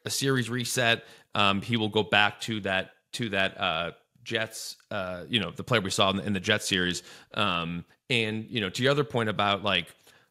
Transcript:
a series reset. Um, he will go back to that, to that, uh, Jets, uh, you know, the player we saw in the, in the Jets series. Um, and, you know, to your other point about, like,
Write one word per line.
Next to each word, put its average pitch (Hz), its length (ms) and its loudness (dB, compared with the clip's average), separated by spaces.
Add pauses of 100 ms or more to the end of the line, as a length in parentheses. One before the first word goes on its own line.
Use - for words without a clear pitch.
a 110 60 -6
series 131 380 0
reset. 120 560 0 (300)
Um, 101 260 4
he 110 160 -2
will 107 120 0
go 107 140 4
back 104 400 4
to 110 180 -4
that, 95 320 -2 (220)
to 117 160 -4
that, 95 300 0
uh, 85 320 -2 (300)
Jets, 113 540 -6 (140)
uh, 92 380 -6
you 110 120 0
know, 85 100 -2
the - 140 -12
player 117 160 2
we 95 100 -4
saw 98 200 2
in 95 60 0
the, 92 80 -4
in 104 80 -2
the 95 80 -2
Jets 107 260 0
series. 90 360 0 (320)
Um, 87 500 -2 (240)
and, 110 400 -2
you 123 120 -4
know, 95 100 -2
to 123 120 -4
your 131 100 4
other 143 120 2
point 117 240 0
about, 101 340 2
like, 92 320 0 (360)